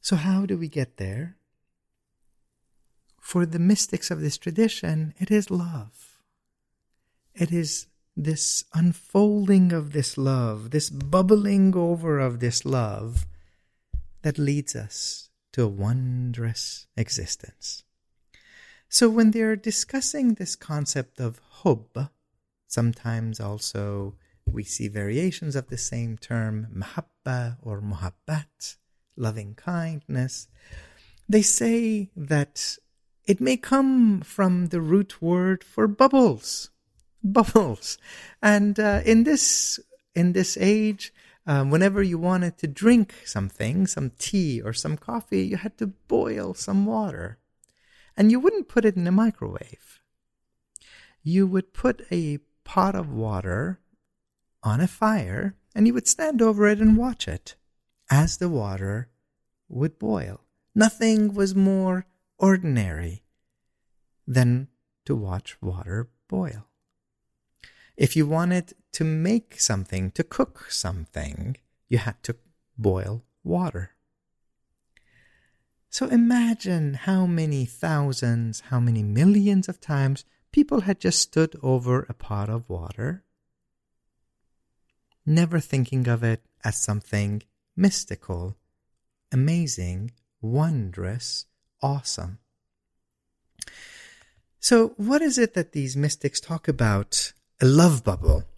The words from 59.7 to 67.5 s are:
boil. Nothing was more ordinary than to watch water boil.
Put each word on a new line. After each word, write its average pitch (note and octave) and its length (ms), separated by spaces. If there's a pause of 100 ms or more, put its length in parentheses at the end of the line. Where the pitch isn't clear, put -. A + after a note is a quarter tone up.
boil. F3 440 (320)
Nothing G#3+ 600
was G3 200
more F#3+ 520 (320)
ordinary A2 840 (1040)
than B2+ 420 (360)
to C#3 100
watch F#2+ 460
water F#2 480 (200)
boil. E3+ 380 (1300)